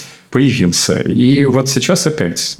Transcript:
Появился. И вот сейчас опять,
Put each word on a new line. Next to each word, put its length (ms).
Появился. 680
И 440
вот 240
сейчас 380
опять, 540